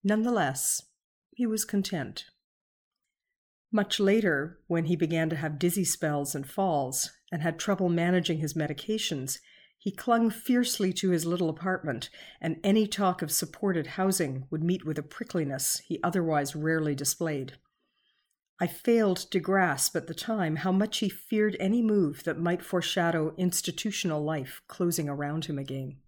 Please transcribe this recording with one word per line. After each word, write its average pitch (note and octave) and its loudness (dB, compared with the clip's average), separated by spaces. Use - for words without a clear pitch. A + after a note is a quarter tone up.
Nonetheless, G#3 2
he B3 -2
was A3 -2
content. F3+ -4
Much G#3 2
later, F#3+ 2
when E3 0
he E3+ 2
began D#3+ 0
to E3 -2
have D3+ -4
dizzy F3 2
spells D3 -2
and C#3 -6
falls, D3 0
and D#3+ -4
had E3 -2
trouble F#3+ 0
managing E3+ 2
his D3+ -2
medications, D3+ -4
he G3 -2
clung A#3 2
fiercely A#3+ 0
to F#3+ 0
his E3 2
little F3 0
apartment, D#3+ -4
and D#3+ -4
any G#3 4
talk G3 0
of D3+ -4
supported E3+ -2
housing E3 0
would D#3 -4
meet F3 0
with D#3 -4
a D3 -8
prickliness C#3+ -4
he - -4
otherwise D#3+ 2
rarely D#3 0
displayed. C#3 -2
I F3+ 2
failed A3 4
to F#3 2
grasp F3 2
at E3 -2
the E3 -8
time F3+ -2
how F#3 0
much G#3 2
he G#3 0
feared G#3+ 0
any G#3+ 2
move G3+ 2
that D#3+ -2
might F3 0
foreshadow E3+ 0
institutional F3+ -2
life D3 -4
closing E3+ 0
around D3 -4
him D3 -4
again. C3+ -6